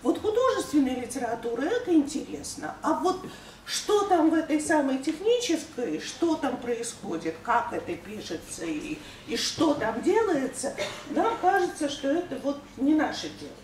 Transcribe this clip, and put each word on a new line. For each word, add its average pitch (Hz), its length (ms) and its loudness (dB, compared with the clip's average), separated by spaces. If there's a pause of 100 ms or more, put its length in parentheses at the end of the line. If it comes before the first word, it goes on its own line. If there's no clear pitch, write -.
Вот 262 180 2
художественная 302 800 2
литература – 233 600 -4
это 359 320 0
интересно, 277 880 0
а 302 180 2
вот 359 180 2 (480)
что - 400 2
там 330 240 6
в 311 40 4
этой 311 280 2
самой 269 380 2
технической, 320 1000 0
что - 360 0
там 277 220 -2
происходит, 196 880 -4
как 226 300 0
это 170 220 -6
пишется 180 680 -10
и, 151 340 -4 (300)
и 226 80 -2
что 294 380 2
там 220 280 -2
делается, 330 720 2 (360)
нам 440 320 0
кажется, 359 480 2
что 269 180 -4
это 285 360 0
вот 277 140 -2 (200)
не 294 180 4
наше - 320 0 (120)
дело. 139 120 -14 (120)